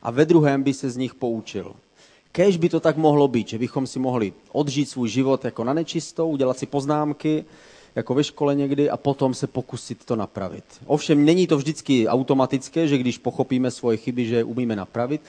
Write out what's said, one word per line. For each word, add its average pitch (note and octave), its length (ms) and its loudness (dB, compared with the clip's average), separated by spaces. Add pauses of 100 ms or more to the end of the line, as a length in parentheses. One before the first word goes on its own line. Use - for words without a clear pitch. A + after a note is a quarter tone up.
a A#2 80 -4
ve C3 140 4
druhém D3 380 4
by C3+ 120 0
se C3+ 160 -6
z A#2 60 -10
nich B2+ 180 -6
poučil.“ G#2+ 600 -6 (580)
Kéž F#3 240 4
by E3 120 2
to E3 120 0
tak D#3 160 2
mohlo D3 320 4
být, A#2+ 200 -2
že A2 100 -8
bychom B2+ 280 -4
si C3 120 -8
mohli B2 340 -2 (200)
odžít C#3+ 340 -2
svůj B2 220 -4
život C3 360 0
jako A#2 200 -6
na B2+ 80 -2
nečisto, E3 540 -4
udělat C3+ 320 0
si - 80 -8
poznámky, D3+ 800 -2 (500)
jako B2 200 -4
ve C#3+ 100 2
škole C#3+ 300 -2
někdy, C#3+ 360 0
a - 60 -4
potom C3+ 380 0
se - 120 -6
pokusit - 580 -10
to A#2+ 120 -2
napravit. F#2+ 480 -8 (220)
Ovšem D3 380 4
není F3 220 6
to E3 100 4
vždycky C3+ 520 0
automatické, C3+ 800 0
že C#3+ 100 2
když B2 200 -2
pochopíme B2+ 520 -2
svoje A#2 260 -2
chyby, A#2+ 300 -4
že A#2 100 0
je A2+ 80 2
umíme A#2 320 -4
napravit. A#2+ 520 -6